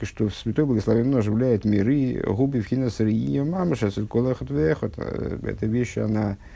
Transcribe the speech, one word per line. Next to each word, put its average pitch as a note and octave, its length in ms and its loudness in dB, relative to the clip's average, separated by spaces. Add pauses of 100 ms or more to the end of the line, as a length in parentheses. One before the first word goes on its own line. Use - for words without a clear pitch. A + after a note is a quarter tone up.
что G#2+ 260 -2
Святой A#2 360 -2
Благословенный A#2+ 540 2
оживляет A2 460 2
миры, A#2+ 600 2
губи C3 360 0
в G2 60 -6
хинас B2+ 320 -2
риия A#2+ 440 2
мамаш, E3+ 400 0
асель G#2 220 -2
кол A#2 220 0
эхот C3 240 -4
вехот. D3 460 0
Э, - 460 -4
эта G#2 220 -4
вещь, A#2 320 0
она, G#2+ 400 0 (180)